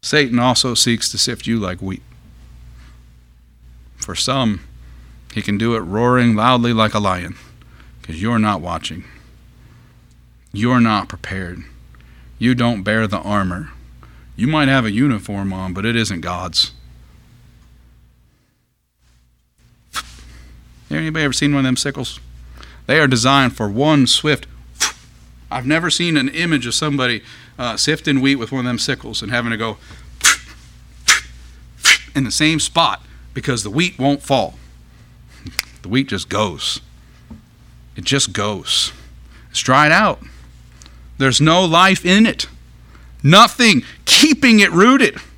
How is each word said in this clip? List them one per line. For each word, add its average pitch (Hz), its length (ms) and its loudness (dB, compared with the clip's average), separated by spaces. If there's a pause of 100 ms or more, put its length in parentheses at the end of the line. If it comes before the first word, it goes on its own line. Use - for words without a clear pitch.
Satan 135 360 0
also 123 360 2
seeks 117 380 0
to 110 60 -10
sift - 300 -4
you 117 100 -2
like 92 240 -6
wheat. 95 220 -10 (1900)
For - 200 -12
some, 123 440 -2 (760)
he 110 80 -6
can 101 160 -4
do 117 180 0
it 110 40 -2
roaring 117 560 2
loudly 120 380 2
like 110 200 2
a 107 60 0
lion, 90 360 -4 (680)
'cause 82 180 -12
you're 113 180 -2
not 107 200 0
watching. 82 460 -10 (1500)
You're 120 300 2
not 107 260 0
prepared. 92 560 -10 (760)
You 123 180 0
don't 120 280 -2
bear 107 240 0
the 101 120 -4
armor. 98 500 -4 (680)
You 113 120 -2
might 151 220 0
have 135 160 2
a 107 60 -2
uniform 101 600 -2
on, 95 220 -8
but 95 120 -4
it 117 120 0
isn't 95 240 -2
God's. 87 500 -4 (4000)
Anybody 156 360 -4
ever 131 80 -2
seen 147 180 0
one 143 80 0
of 135 60 0
them 127 100 0
sickles? 139 460 -8 (680)
They 147 120 4
are 151 80 4
designed 131 480 2
for 110 120 -4
one 135 400 2
swift. - 400 0 (1040)
I've 123 140 -6
never 160 240 0
seen 170 260 0
an 135 140 0
image 156 360 -2
of 120 80 -6
somebody, 131 480 -2 (380)
uh, 120 160 -6
sifting 147 460 0
wheat 139 140 2
with 117 160 -8
one 131 140 -4
of - 0 -
them 120 140 -4
sickles 120 420 -6
and 110 80 -10
having 120 220 -4
to 113 60 -6
go 110 200 -6 (2500)
in 139 80 0
the 107 80 -4
same 156 300 0
spot 139 420 -2 (300)
because 113 300 -4
the 107 60 -8
wheat 160 300 -2
won't 139 240 0
fall. 131 340 -2 (1200)
The 90 80 -16
wheat 131 180 -2
just 95 220 -8
goes. 98 500 -4 (1160)
It 92 100 -12
just 131 280 -2
goes. 104 600 -4 (580)
It's - 100 -6
dried 151 300 4
out. 185 300 2 (960)
There's 135 240 2
no 170 240 4
life 180 400 4
in 196 200 6
it. - 220 -4 (760)
Nothing 202 600 6 (220)
keeping 247 560 6
it 190 100 4
rooted. 220 480 4 (180)